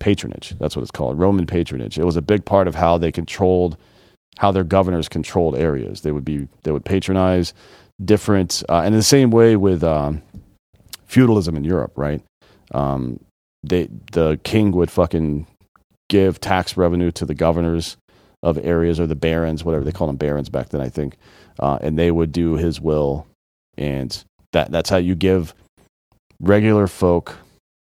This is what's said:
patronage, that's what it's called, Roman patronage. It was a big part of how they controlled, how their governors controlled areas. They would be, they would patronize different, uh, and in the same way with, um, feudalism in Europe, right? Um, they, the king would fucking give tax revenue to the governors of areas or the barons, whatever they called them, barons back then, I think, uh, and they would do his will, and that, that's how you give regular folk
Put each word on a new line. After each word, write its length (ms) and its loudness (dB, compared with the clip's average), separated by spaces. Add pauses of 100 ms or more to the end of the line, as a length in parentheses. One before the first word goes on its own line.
patronage, 580 -4
that's 180 -4
what 60 -4
it's 80 -10
called, 280 -4
Roman 280 2
patronage. 520 -4
It 60 0
was 120 0
a 60 0
big 220 0
part 240 2
of 60 -4
how 240 2
they 140 -2
controlled, 640 0 (600)
how 140 4
their 120 0
governors 440 2
controlled 480 -2
areas. 440 -2
They 120 -4
would 120 -6
be, 240 -6 (140)
they 100 -4
would 120 -4
patronize 680 0 (520)
different, 640 2
uh, 100 4
and 160 2
in 40 4
the 60 4
same 260 4
way 260 6
with, 280 2
um, 380 0 (840)
feudalism 500 4
in 80 -4
Europe, 320 -2
right? 260 -4 (500)
Um, 480 -4 (420)
they, 260 -2 (240)
the 300 0
king 300 0
would 180 0
fucking 560 0 (600)
give 320 2
tax 360 -2
revenue 360 2
to 120 -8
the 100 -4
governors 640 0 (460)
of 160 0
areas 400 0
or 80 0
the 80 -4
barons, 500 -2
whatever 200 -2
they 80 -4
called 160 -4
them, 80 -4
barons 320 -4
back 220 -6
then, 100 -4
I 80 -6
think, 280 -8 (440)
uh, 200 -2
and 160 -4
they 140 2
would 220 0
do 220 0
his 260 -2
will, 440 -2 (540)
and 420 -6 (320)
that, 200 0
that's 180 -2
how 60 2
you 180 0
give 400 0 (840)
regular 480 4
folk 480 0 (440)